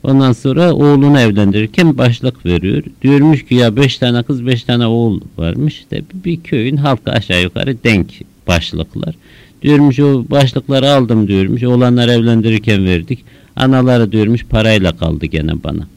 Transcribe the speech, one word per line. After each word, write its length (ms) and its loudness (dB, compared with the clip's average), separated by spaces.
Ondan 260 2
sonra 400 0
oğlunu 460 4
evlendirirken 760 2
başlık 480 -2
veriyor. 380 -2
Diyormuş 440 2
ki, 100 -2
"Ya 200 2
beş 220 0
tane 260 -2
kız, 220 -6
beş 180 -2
tane 220 -2
oğul 360 -2
varmış." 360 -4
İşte 280 -10
bir, 100 -14
bir 200 -6
köyün 340 -4
halkı 340 -2
aşağı 320 -2
yukarı 400 -6
denk 240 0
başlıklar. 680 -4
Diyormuş, 380 2
"O 300 2
başlıkları 640 0
aldım." 360 2
diyormuş. 360 -2
"Oğlanları 480 2
evlendirirken 760 0
verdik. 340 -2
Anaları," 560 2
diyormuş, 340 0
"parayla 460 2
kaldı 340 -4
gene 380 -4
bana." 340 -8